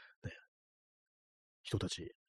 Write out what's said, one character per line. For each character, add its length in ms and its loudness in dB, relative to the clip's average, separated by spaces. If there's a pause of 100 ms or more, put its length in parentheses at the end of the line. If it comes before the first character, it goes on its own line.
(240)
ね、 60 -4 (1300)
人 160 4
た 100 4
ち 240 -2 (160)